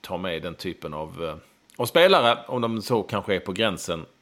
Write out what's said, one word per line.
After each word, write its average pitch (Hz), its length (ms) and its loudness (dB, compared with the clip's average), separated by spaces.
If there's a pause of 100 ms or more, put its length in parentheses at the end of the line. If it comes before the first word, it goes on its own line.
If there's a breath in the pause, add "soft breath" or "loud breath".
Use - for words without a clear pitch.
tar 90 180 -8
med 87 240 -4
den 85 120 -8
typen 82 400 -10
av, 78 300 -8
eh, 78 100 -6 (420 soft breath)
av 123 100 -2
spelare, 165 600 6
om 127 140 -4
de 113 220 -2
så 113 200 0
kanske 101 320 -2
är 87 60 0
på - 120 -8
gränsen 90 520 -2 (180)